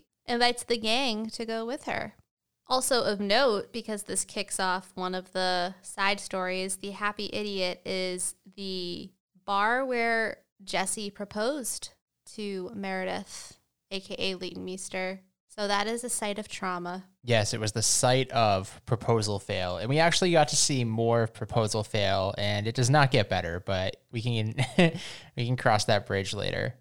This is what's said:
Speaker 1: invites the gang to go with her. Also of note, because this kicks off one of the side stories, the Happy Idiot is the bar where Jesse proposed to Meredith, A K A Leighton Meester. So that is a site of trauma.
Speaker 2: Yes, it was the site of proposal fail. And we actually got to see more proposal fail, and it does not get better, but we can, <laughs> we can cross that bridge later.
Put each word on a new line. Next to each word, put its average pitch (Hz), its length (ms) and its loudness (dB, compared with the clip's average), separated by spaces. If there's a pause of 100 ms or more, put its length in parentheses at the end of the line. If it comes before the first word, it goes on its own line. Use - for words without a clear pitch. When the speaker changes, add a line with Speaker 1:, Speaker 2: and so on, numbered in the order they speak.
(260)
Speaker 1:
invites 240 380 2
the 240 140 0
gang 220 540 0
to 233 140 -8
go 226 200 -4
with 262 200 -8
her. - 280 -6 (540)
Also 262 360 2
of 202 160 0
note, 208 520 2
because 214 320 -6
this 190 220 -4
kicks - 340 -6
off 185 360 -2
one 185 200 -4
of 185 160 -8
the 180 520 0
side 202 360 0
stories, 185 580 -4
the 196 140 -10
Happy 208 400 -4
Idiot 196 540 -4
is 185 500 -4 (200)
the 190 560 -8 (340)
bar 214 400 0
where 233 540 0 (240)
Jesse 190 480 -4
proposed 214 760 -6 (440)
to 196 400 -8
Meredith, 190 840 -6 (340)
A 196 80 -4
K 190 180 -12
A 190 180 -2
Leighton 180 300 -10
Meester. 185 560 -6 (260)
So 208 200 -6
that 202 200 2
is 233 160 -4
a 247 60 -6
site 208 280 -2
of 214 120 -8
trauma. 180 560 -6 (180)
Speaker 2:
Yes, 113 300 4
it 113 80 -4
was 107 100 -2
the 113 100 -2
site 131 500 4
of 104 540 2
proposal 107 540 2
fail. 90 380 -4
And 95 100 -6
we 143 120 2
actually 170 320 4
got 151 180 6
to 151 80 0
see 131 260 4
more 117 440 4
proposal 110 560 0
fail, 98 540 2
and 104 300 0
it 113 80 -2
does 123 140 4
not 139 200 6
get 113 200 4
better, 87 360 -2
but 95 300 -2 (160)
we 117 100 -4
can, 110 340 -2 (220)
<laughs> - 0 - (600)
we 120 80 0
can 123 100 0
cross 110 300 4
that 104 220 2
bridge 98 260 -2
later. 101 480 -2